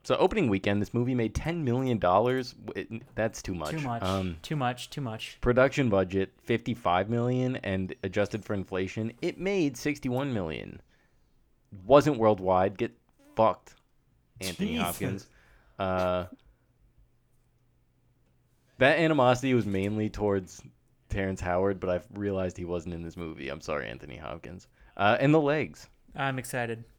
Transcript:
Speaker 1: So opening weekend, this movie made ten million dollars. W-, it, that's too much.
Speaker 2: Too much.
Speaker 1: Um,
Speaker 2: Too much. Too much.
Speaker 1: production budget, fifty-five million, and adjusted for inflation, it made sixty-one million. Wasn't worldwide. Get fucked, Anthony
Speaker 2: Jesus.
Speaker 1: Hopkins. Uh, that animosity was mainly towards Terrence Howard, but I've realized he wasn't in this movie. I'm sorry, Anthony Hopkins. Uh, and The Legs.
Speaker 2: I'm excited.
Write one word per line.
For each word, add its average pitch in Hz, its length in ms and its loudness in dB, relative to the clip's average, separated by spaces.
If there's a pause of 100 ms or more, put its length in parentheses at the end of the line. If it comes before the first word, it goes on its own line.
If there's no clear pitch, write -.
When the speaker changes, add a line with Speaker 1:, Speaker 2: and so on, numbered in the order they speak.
Speaker 1:
So - 120 0
opening 190 340 2
weekend, 101 320 0
this - 100 -6
movie 123 220 0
made 113 200 -2
ten 165 300 -4
million 123 340 0
dollars. 120 540 2 (140)
W-, 95 240 -8
it, 110 120 -10 (120)
that's 110 260 -4
too 95 140 -6
much. 78 160 -6
Speaker 2:
Too 160 100 -6
much. 120 220 -6
Speaker 1:
Um, 92 400 -2
Speaker 2:
Too 160 140 -6
much. 123 340 -4
Too 151 100 -10
much. 110 400 -10
Speaker 1:
production 127 480 4
budget, 95 440 2 (100)
fifty-five 107 680 0
million, 123 480 0
and 95 380 -4 (100)
adjusted 101 400 -2
for - 80 -6
inflation, 95 600 -4 (100)
it 175 180 -4
made 175 380 0
sixty-one 139 560 -4
million. 73 460 -6 (1040)
Wasn't 139 320 8
worldwide. 95 580 4
Get 117 160 -2 (420)
fucked, - 400 2 (680)
Anthony 180 300 -4
Speaker 2:
Jesus. 240 120 -2
Speaker 1:
Hopkins. 160 420 -6 (520)
Uh, 92 460 0 (2500)
that 143 200 6
animosity 131 560 4
was 110 120 2
mainly 104 440 0
towards 98 520 -2 (460)
Terrence 95 320 -2
Howard, 92 400 0
but 92 100 -2
I've 90 240 -2
realized 98 420 -4
he 90 80 -8
wasn't 87 300 -6
in 85 80 -10
this 82 140 -12
movie. 78 320 -10
I'm 76 120 -8
sorry, 71 280 -6
Anthony 65 280 -12
Hopkins. 80 500 -14 (300)
Uh, 104 240 4
and 139 120 4
The 160 80 6
Legs. 143 480 -2 (280)
Speaker 2:
I'm 135 220 -4
excited. 117 460 -8 (140)